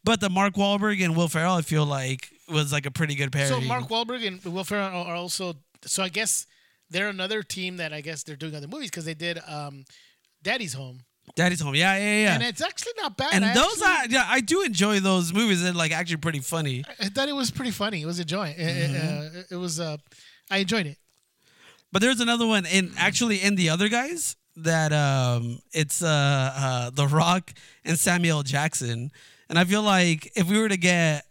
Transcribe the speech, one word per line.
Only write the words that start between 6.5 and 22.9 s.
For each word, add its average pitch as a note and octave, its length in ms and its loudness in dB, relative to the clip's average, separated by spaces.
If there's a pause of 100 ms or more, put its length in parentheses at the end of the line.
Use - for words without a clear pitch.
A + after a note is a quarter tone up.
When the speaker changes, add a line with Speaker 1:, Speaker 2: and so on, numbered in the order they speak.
Speaker 2:
they're F#3+ 200 -2
another G3 340 -4
team F#3 320 -8
that D#3+ 160 -8
I D3+ 80 -10
guess D3+ 240 -10
they're D3+ 140 -12
doing D3+ 180 -10
other C#3+ 140 -12
movies C4 200 -10
'cause E3 140 -10
they D#3+ 120 -8
did, E3+ 320 -6
um, C#3+ 360 -12 (600)
Daddy's G3+ 300 -4
Home. B2+ 280 -12 (340)
Speaker 1:
Daddy's F3 240 2
Home, C#3+ 140 -2
yeah, F#3 240 4
yeah, G#3 240 2
yeah. G3+ 140 4
Speaker 2:
And A#3 80 0
it's A#3+ 180 -4
actually G#4 300 -6 (100)
not C#4 160 -6
bad. C#4+ 160 0
Speaker 1:
And F#3+ 100 4
Speaker 2:
I F#3 120 2
Speaker 1:
those F4+ 260 4
Speaker 2:
actually D4 340 4
Speaker 1:
are, C4 60 6
yeah, F#3+ 80 2
I B3+ 120 4
do E4 200 2
enjoy G#3 380 2
those F#3 340 2
movies. G3 300 2
They're, F3+ 100 0
like, D#3+ 180 0
actually E3 260 -2
pretty D3+ 220 -2
funny. C#3 480 -4
Speaker 2:
I, - 180 -8
I G3+ 40 -4
thought C4+ 180 0
it C#4+ 80 -4
was C4 140 -2
pretty B3 220 -4
funny. G3+ 320 -4
It - 20 -8
was F3 140 -6
a F3 60 -6
joy. E3+ 300 -4
It, F3 60 -16
it, E3 300 -2
Speaker 1:
Mm-hmm. D3+ 480 -4
Speaker 2:
uh, - 100 -16
it F3+ 60 -8
was, F3 240 -4
uh, D#3 180 -6 (540)
I G3 80 2
enjoyed G3 260 0
it. D3 140 -12 (920)
Speaker 1:
But F#3+ 120 4
there's B3+ 160 4
another A#3 260 2
one G#3 220 2
in, F#3 280 2